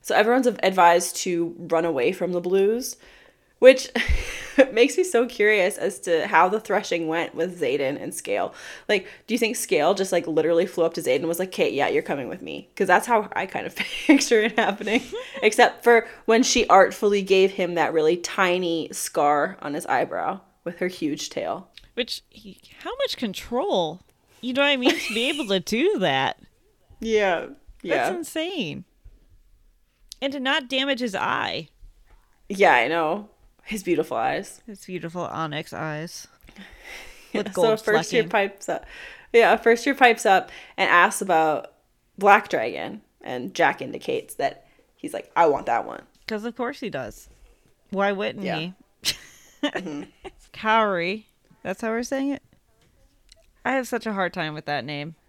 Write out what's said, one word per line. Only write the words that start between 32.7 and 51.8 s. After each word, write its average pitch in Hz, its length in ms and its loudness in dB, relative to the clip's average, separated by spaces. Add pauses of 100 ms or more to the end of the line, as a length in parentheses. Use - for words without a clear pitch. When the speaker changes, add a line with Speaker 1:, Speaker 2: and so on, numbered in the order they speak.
Speaker 1:
I 120 140 4
know. 170 400 -2 (340)
His 214 220 -10
beautiful 156 320 -2
eyes. 139 500 -4
Speaker 2:
His 202 180 -18
beautiful 170 380 -10
onyx 160 500 -8
eyes. 156 540 -10 (160)
Speaker 1:
<laughs> - 920 -20
Speaker 2:
With 208 140 -4
Speaker 1:
Yeah, 196 60 -12
Speaker 2:
gold 220 260 2
Speaker 1:
so - 60 -14
first 220 280 0
year 233 120 2
Speaker 2:
flecking. 196 260 0
Speaker 1:
pipes - 180 -14
up. 165 160 -6 (480)
Yeah, 220 240 6
first 233 300 2
year 277 80 2
pipes 233 320 4
up 190 240 4 (260)
and 190 140 0
asks 180 320 4
about 160 500 0 (460)
Black 202 300 6
Dragon. 113 520 -6 (200)
And 123 340 -10
Jack 151 260 0
indicates - 540 -8
that - 320 -6 (300)
he's - 180 -14
like, - 220 -12
"I 170 100 6
want 139 200 0
that 113 200 0
one." 58 160 -12 (240)
Speaker 2:
'Cause 214 180 -8
of 233 120 -10
course 254 240 -8
he 214 100 -8
does. 127 380 -12 (640)
Why 196 200 0
wouldn't 202 340 -6
Speaker 1:
Yeah. 180 140 -4
Speaker 2:
he? 175 160 -8 (380)
<laughs> - 500 -14
Speaker 1:
Mm-hmm. 240 400 -6 (500)
Speaker 2:
Kaori. 214 720 0 (380)
That's 190 180 -8